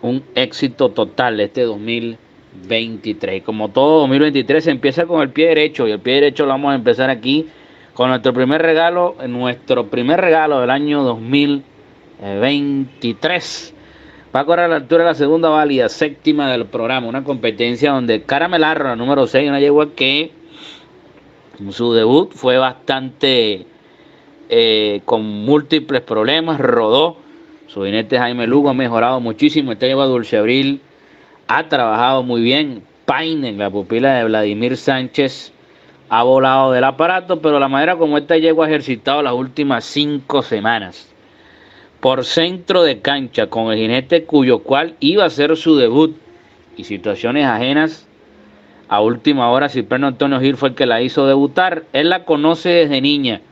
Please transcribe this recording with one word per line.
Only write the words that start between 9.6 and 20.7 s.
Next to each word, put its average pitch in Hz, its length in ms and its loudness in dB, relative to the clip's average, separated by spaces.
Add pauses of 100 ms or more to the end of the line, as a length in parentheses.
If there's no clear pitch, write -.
primer 135 320 0
regalo 156 400 2
del 123 100 0
año 147 320 0
dos 120 160 -2
mil 139 460 0 (580)
veintitrés. 135 1500 -4 (580)
Va 135 100 0
a - 20 -2
correr 170 220 2
a - 20 0
la 165 80 2
altura 151 260 2
de 170 80 4
la 151 40 0
segunda 160 340 2
válida, 147 400 2
séptima 147 640 -2
del 117 140 -2
programa, 120 420 -4
una 135 160 -6
competencia 120 680 -2
donde 117 320 0
Caramelarro, 156 600 0
la 127 100 -2
número 127 320 0
seis, 143 220 0
una 139 100 -2
yegua 147 380 4
que 143 340 0 (1300)